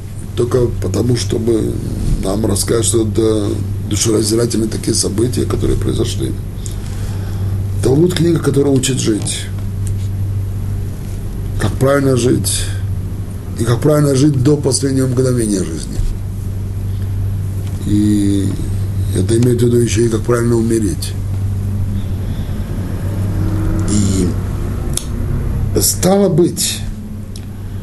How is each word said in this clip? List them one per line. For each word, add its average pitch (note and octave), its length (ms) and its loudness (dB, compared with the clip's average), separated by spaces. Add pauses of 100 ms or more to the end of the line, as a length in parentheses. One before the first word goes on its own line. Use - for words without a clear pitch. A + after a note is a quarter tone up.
(360)
только B2 320 2 (140)
потому, A2 340 0
чтобы G#2+ 560 0 (520)
нам F#2+ 220 0
рассказать, G2+ 400 2
что A2+ 220 2
это G#2+ 420 2 (400)
душераздирательные A2 800 2
такие A2 260 -2
события, A2 500 0
которые C2 320 0
произошли. - 540 0 (1500)
Талмуд — D3+ 320 4
книга, E3 240 4
которая C#3 340 2
учит B2+ 260 2
жить. A2+ 420 0 (2250)
Как - 120 0
правильно C3+ 440 4
жить. B2+ 460 2 (960)
И A#2 60 0
как A#2 160 2
правильно D3 340 4
жить C#3+ 260 4
до D3 160 4
последнего C3+ 500 0
мгновения B2 520 2
жизни. D#2+ 380 -4 (1900)
И G2+ 640 4 (680)
это G2 200 2
имеет A#2+ 240 4
в A#2+ 40 4
виду A#2+ 120 4
еще A2+ 280 2
и - 20 4
как G#2+ 140 0
правильно A#2 340 2
умереть. A2 580 0 (2750)
И F#2+ 360 2 (1500)
стало F#3+ 480 2
быть, D#3+ 500 0 (1040)